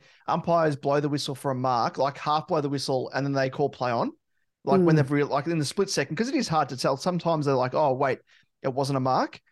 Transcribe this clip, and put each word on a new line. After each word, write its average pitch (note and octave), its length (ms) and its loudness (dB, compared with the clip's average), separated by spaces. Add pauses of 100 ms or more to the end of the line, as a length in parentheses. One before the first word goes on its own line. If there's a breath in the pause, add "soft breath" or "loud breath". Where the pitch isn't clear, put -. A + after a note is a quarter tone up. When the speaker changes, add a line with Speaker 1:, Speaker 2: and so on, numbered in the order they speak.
(280 soft breath)
Speaker 1:
umpires E3 480 2
blow C#3 240 0
the D3 80 0
whistle C#3+ 260 -4
for C#3 160 -4
a C3+ 40 0
mark, B2+ 420 0
like, B2+ 220 0
half D3+ 300 0
blow D#3+ 120 2
the C#3+ 80 -2
whistle, C3+ 460 -2
and C3+ 100 -2
then C#3 80 -2
they C3+ 160 0
call C#3 220 0
play B2 200 -4
on, B2+ 220 0 (520)
like, F#3+ 180 4
when E3 120 6
Speaker 2:
Mm. D#3 40 6
Speaker 1:
they've C3+ 120 2
real-, C#3+ 180 0
like, C#3 180 -2
in E3 120 -2
the D3 60 0
split F#3+ 240 -2
second, D#3 280 -4
'cause A#3 120 -2
it C#4 60 -8
is B3+ 140 0
hard D#3 200 2
to C3+ 80 -8
tell. C#3 220 0
Sometimes E3+ 480 0
they're C#3 80 4
like, B2 180 2
"Oh, D3 220 2
wait, C3 240 0 (440 soft breath)
it C3 120 -4
wasn't C3+ 240 0
a - 20 0
mark," C3 400 0 (120)